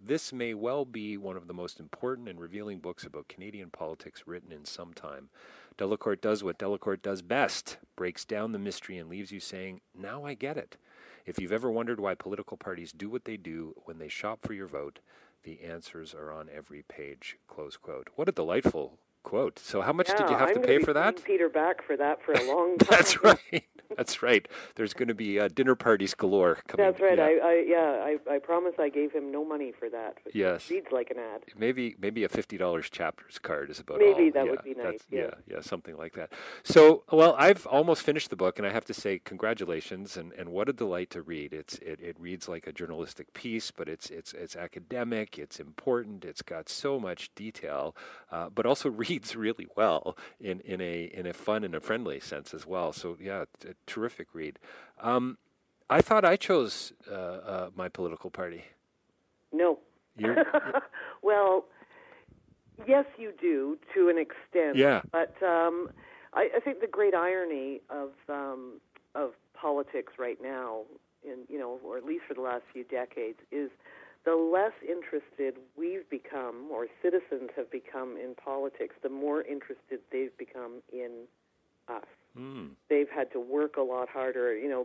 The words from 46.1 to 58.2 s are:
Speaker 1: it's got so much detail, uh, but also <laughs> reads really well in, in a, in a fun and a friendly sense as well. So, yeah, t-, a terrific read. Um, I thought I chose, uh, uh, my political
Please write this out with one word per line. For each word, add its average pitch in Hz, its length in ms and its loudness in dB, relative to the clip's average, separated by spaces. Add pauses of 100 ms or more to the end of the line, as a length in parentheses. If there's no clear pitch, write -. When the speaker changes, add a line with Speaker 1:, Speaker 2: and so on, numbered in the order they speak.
Speaker 1:
it's - 160 -12
got 82 280 -10
so 139 300 -2
much 92 360 -8
detail, 78 600 -8 (360)
uh, 85 180 -6
but 101 160 0
also 139 240 2
<laughs> 110 160 -2
reads 131 300 -6
really 110 320 -4 (100)
well 101 400 2 (240)
in, 92 200 -6
in 92 200 -6
a, 85 220 -4
in 87 240 -8
a 87 60 -6
fun 107 300 -2
and 87 120 -6
a 78 40 -4
friendly 101 400 -4
sense - 340 -12
as 78 120 -14
well. 87 260 -2
So, 85 300 -8
yeah, 98 240 -6 (140)
t-, - 100 -16
a 92 40 -14 (140)
terrific 110 460 -6
read. 78 240 -10 (440)
Um, 123 360 0 (520)
I 151 120 6
thought 214 240 4
I 180 120 6
chose, - 560 0 (160)
uh, 104 40 -10
uh, 92 600 -8
my 90 140 -6
political 85 420 -6